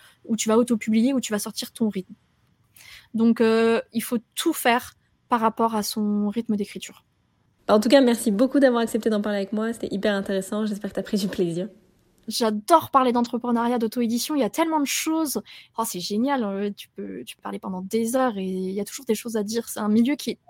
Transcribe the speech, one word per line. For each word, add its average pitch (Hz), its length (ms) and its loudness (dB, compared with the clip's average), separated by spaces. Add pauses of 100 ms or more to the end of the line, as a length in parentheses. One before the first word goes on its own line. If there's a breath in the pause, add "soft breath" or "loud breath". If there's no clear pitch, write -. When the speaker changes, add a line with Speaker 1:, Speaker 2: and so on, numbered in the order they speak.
(240 soft breath)
Speaker 1:
où 226 120 -2
tu 214 120 -4
vas 220 100 4
autopublier, 233 560 2
où 254 60 2
tu - 120 -6
vas 208 60 0
sortir - 340 -8
ton 220 160 -2
rythme. 190 260 -6 (1000 loud breath)
Donc, 226 260 4
euh, 226 400 4 (120)
il 226 100 -2
faut 247 160 -4 (160)
tout - 180 0
faire 247 420 0 (340)
par 240 120 0
rapport 226 340 2
à 208 80 0
son 208 460 0
rythme 220 280 -2
d'écriture. - 480 -10 (640)
Speaker 2:
En 208 120 6
tout 220 80 0
cas, 277 120 10
merci 240 300 4
beaucoup 254 300 2
d'avoir 247 220 6
accepté 226 280 -2
d'en 208 120 0
parler 208 160 -2
avec 196 140 -4
moi. 220 200 -2
C'était - 180 -8
hyper 202 240 0
intéressant. 196 520 -2
J'espère 208 240 -6
que - 60 -12
t'as 196 60 -4
pris 214 140 -4
du 196 120 -2
plaisir. 180 400 -2 (600)
Speaker 1:
J'adore 220 640 2
parler 254 220 4
d'entrepreneuriat, 240 640 0
d'auto-édition. 233 560 -2
Il 285 60 0
y 240 40 2
a 202 60 -2
tellement 320 300 0
de 277 60 2
choses. 320 540 -2 (380 loud breath)
Oh, 226 80 -2
c'est 180 140 -6
génial. 233 440 0
Euh, 202 320 -4
tu - 180 -20
peux, 196 300 -12
tu - 120 -16
peux - 60 -20
parler 202 180 -10
pendant 190 200 -8
des 226 360 -2
heures 254 200 0
et 190 80 -4
il 185 280 -4
y 196 80 -4
a 202 40 -4
toujours 269 220 -12
des 220 80 0
choses 226 220 -6
à 214 60 0
dire. 226 260 -4
C'est - 120 -10
un 208 80 -2
milieu 233 280 4
qui - 140 -6
est - 80 -8 (120)